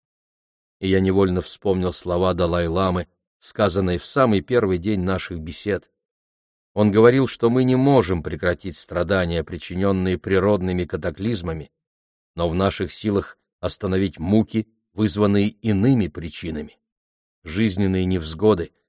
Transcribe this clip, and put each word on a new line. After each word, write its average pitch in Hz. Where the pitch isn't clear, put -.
И 95
я 95
невольно 95
вспомнил 92
слова 92
Далай-ламы, 87
сказанные 92
в -
самый 117
первый 104
день 98
наших 90
бесед. 87
Он 104
говорил, 120
что -
мы 127
не 127
можем 117
прекратить 87
страдания, 87
причиненные 92
природными 92
катаклизмами, 85
но 85
в 80
наших 95
силах -
остановить 95
муки, 107
вызванные 101
иными 107
причинами. 78
Жизненные 95
невзгоды, 87